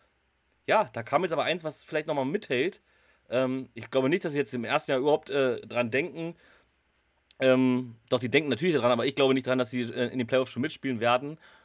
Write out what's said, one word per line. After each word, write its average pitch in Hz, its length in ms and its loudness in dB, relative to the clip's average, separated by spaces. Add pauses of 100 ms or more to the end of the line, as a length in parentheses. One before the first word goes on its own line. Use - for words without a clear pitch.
(680)
Ja, 196 260 4
da 117 100 -8
kam 147 200 0
jetzt 175 80 -4
aber 147 120 0
eins, 160 200 -2
was 156 200 -10
vielleicht 156 240 -4
nochmal 147 180 -2
mithält. 151 560 -2 (480)
Ähm, 131 440 -2
ich - 180 -14
glaube 131 180 2
nicht, 190 160 0
dass 156 80 -4
sie 143 40 -2
jetzt 139 160 -2
im 120 120 -4
ersten 143 260 -2
Jahr 131 80 2
überhaupt, 147 300 2
äh, 131 320 0
dran 117 300 -4
denken. 165 440 -4 (1040)
Ähm, 127 560 4 (140)
doch, 127 100 2
die 123 100 -4
denken 147 200 2
natürlich 143 260 2
dran, 123 160 4
aber 117 140 2
ich 139 100 -2
glaube 135 180 4
nicht 131 140 0
dran, 127 100 0
dass 123 140 -2
sie, 127 100 -2
äh, 120 300 -4
in 127 80 -4
den 120 80 -4
Playoffs 127 240 0
schon 120 100 -6
mitspielen 135 380 -6
werden 127 380 0 (280)